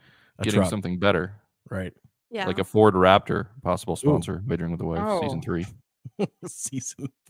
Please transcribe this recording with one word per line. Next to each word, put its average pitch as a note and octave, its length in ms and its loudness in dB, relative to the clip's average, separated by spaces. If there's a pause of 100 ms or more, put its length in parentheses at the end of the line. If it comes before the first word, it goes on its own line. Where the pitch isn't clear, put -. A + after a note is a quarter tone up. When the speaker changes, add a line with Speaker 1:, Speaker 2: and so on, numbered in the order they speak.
(380)
Speaker 1:
A G#2 60 -6
Speaker 2:
getting G2+ 160 2
Speaker 1:
truck. F2+ 100 2
Speaker 2:
something F2+ 280 -4
better. F#2+ 360 2 (360)
Speaker 1:
Right. F#2 220 -6 (380)
Speaker 3:
Yeah. G#3 160 -6
Speaker 2:
Like C3 120 -2
a F#3+ 60 -2
Ford - 300 6
Raptor, F#2 540 4 (140)
possible F2+ 320 -2
Speaker 1:
Ooh. - 20 -4
Speaker 2:
sponsor, F#2+ 500 -2
Wagering E2+ 240 -4
with E2+ 100 -6
the E2+ 60 -6
Wife, E3+ 340 -4
season C3+ 200 -6
Speaker 4:
Oh. - 40 -12
Speaker 2:
three. F2 220 -4 (520)
Speaker 1:
<laughs> - 280 -6
Season - 600 -12 (220)